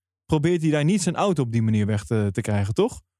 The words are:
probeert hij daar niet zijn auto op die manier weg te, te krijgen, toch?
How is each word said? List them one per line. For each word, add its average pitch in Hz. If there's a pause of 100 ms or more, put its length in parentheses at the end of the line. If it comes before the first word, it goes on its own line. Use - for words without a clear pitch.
(260)
probeert 156
hij 160
daar 147
niet 185
zijn 175
auto 170
op 117
die 117
manier 107
weg 104
te, 107
te -
krijgen, 101
toch? 208 (180)